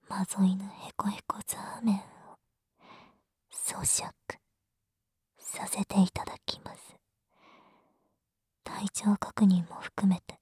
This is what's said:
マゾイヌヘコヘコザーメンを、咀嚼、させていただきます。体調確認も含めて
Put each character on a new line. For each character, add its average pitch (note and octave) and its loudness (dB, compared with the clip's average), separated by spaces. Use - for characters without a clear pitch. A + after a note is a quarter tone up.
マ F#3+ -4
ゾ G3 2
イ F#3 6
ヌ G3 -6
ヘ - -16
コ - 0
ヘ G3+ -6
コ - -4
ザ - -8
ー - -10
メ A3 4
ン G3 4
を、 G3 -2
咀 - -6
嚼、 - -2
さ - -10
せ - -2
て - 2
い F3+ 8
た - -8
だ - -12
き - -8
ま - -16
す。 - -20
体 - -6
調 G#3 2
確 - 0
認 F3+ 6
も - -16
含 - 0
め F3+ 4
て - -20